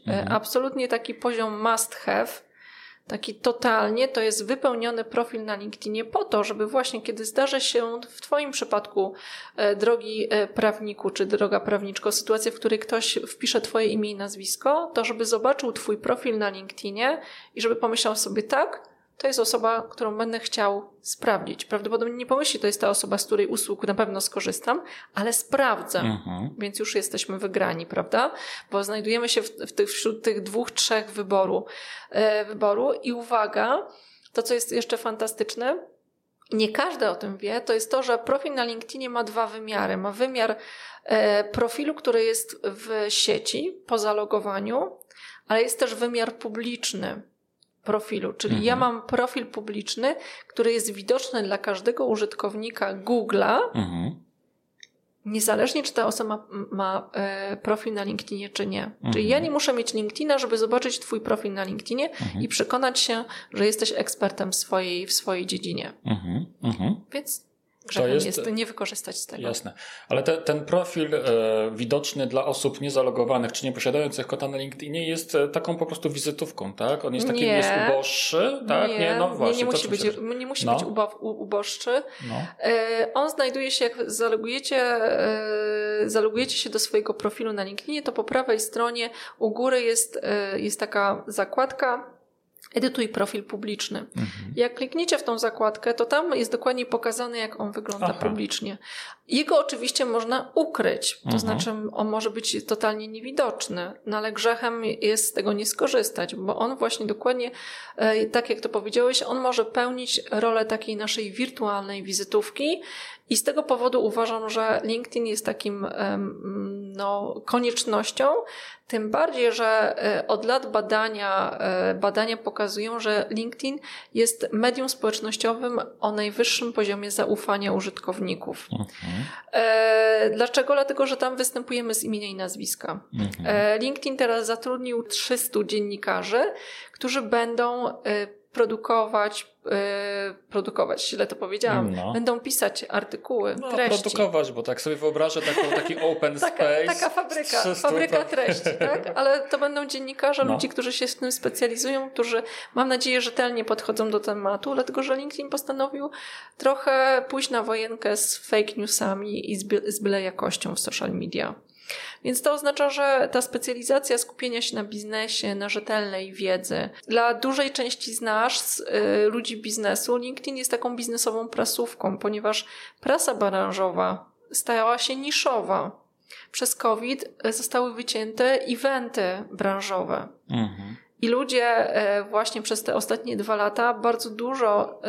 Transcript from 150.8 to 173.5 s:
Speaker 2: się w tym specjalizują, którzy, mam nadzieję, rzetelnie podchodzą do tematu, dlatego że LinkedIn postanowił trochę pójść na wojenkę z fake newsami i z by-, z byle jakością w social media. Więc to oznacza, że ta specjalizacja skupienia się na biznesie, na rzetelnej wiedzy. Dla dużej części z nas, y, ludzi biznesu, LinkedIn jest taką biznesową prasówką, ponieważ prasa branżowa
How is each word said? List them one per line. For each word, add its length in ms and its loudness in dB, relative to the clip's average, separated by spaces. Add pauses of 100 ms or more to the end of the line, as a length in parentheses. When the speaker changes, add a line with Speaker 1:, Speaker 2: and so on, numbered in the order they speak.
Speaker 2:
się 140 -2
w 80 -4
tym 180 -4
specjalizują, 800 -2
którzy, 320 0 (320)
mam 140 2
nadzieję, 320 2
rzetelnie 440 0
podchodzą 460 0
do 100 2
tematu, 540 -2
dlatego 280 0
że 140 0
LinkedIn 340 -8
postanowił 600 -2 (480)
trochę 680 4
pójść 220 -2
na 120 2
wojenkę 540 0
z 220 0
fake 380 2
newsami 760 -2
i 60 -2
z 80 -6
by-, 280 0
z 80 -4
byle 220 2
jakością 520 -4
w 60 -2
social 320 -4
media. 420 -4 (720)
Więc 180 -2
to 100 4
oznacza, 380 2
że 420 4
ta 100 2
specjalizacja 760 0
skupienia 440 -4
się 140 -2
na 80 -2
biznesie, 680 -4
na 140 -4
rzetelnej 640 -2
wiedzy. 560 -2 (200)
Dla 260 4
dużej 360 0
części 440 -4
z 60 -6
nas, 600 0 (440)
y, 60 6
ludzi 320 -4
biznesu, 540 0
LinkedIn 400 -6
jest 140 -2
taką 260 0
biznesową 520 -2
prasówką, 720 -2
ponieważ 480 0 (340)
prasa 340 2
branżowa 960 0 (220)